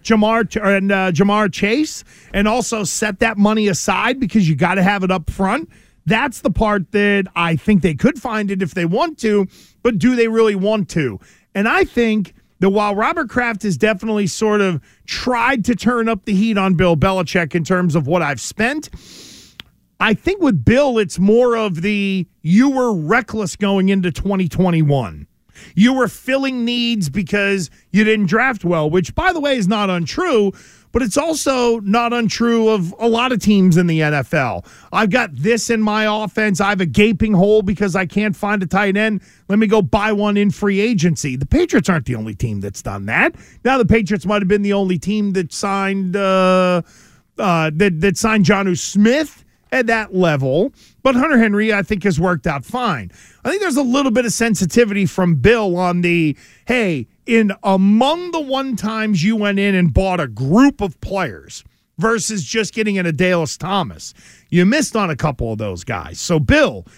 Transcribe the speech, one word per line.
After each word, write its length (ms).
Jamar 480
Ch-, 80
and, 360
uh, 180
Jamar 400
Chase 540
and 140
also 380
set 340
that 180
money 300
aside 500
because 300
you 80
gotta 260
have 220
it 80
up 180
front? 400
That's 340
the 120
part 420
that 420
I 220
think 240
they 140
could 260
find 280
it 120
if 120
they 120
want 340
to, 280
but 140
do 180
they 140
really 260
want 340
to? 300
And 140
I 160
think 500
that 80
while 260
Robert 340
Kraft 340
has 140
definitely 480
sort 360
of 180
tried 600
to 100
turn 320
up 160
the 100
heat 240
on 180
Bill 200
Belichick 580
in 120
terms 300
of 120
what 140
I've 180
spent, 500
I 140
think 280
with 220
Bill, 340
it's 220
more 380
of 240
the, 440
"You 280
were 240
reckless 640
going 320
into 200
twenty 380
twenty-one. 800
You 180
were 140
filling 560
needs 460
because 600
you 140
didn't 220
draft 360
well," 260
which, 260
by 180
the 80
way, 160
is 100
not 220
untrue, 640
but 100
it's 160
also 640
not 320
untrue 560
of 300
a 80
lot 260
of 60
teams 360
in 120
the 140
N 120
F 200
L. 320
"I've 180
got 240
this 360
in 120
my 420
offense. 360
I 100
have 120
a 40
gaping 480
hole 280
because 340
I 100
can't 300
find 280
a 20
tight 320
end. 240
Let 120
me 80
go 140
buy 300
one 240
in 160
free 300
agency." 560
The 80
Patriots 420
aren't 180
the 100
only 200
team 240
that's 220
done 240
that. 300
Now, 140
the 80
Patriots 400
might 160
have 80
been 120
the 120
only 260
team 340
that 200
signed, 640
uh, 640
uh, 340
that, 280
that 160
signed 280
Jonnu 320
Smith 640
at 160
that 280
level, 560
but 120
Hunter 220
Henry, 360
I 80
think, 220
has 140
worked 300
out 160
fine. 480
I 60
think 120
there's 140
a 80
little 280
bit 120
of 80
sensitivity 760
from 300
Bill 400
on 240
the, 380
"Hey, 420
in 260
among 680
the 80
one 360
times 480
you 120
went 240
in 160
and 180
bought 260
a 80
group 520
of 220
players 640
versus 460
just 300
getting 260
an 60
Adalius 520
Thomas, 560
you 160
missed 300
on 140
a 60
couple 360
of 60
those 260
guys. 360
So, 200
Bill, 460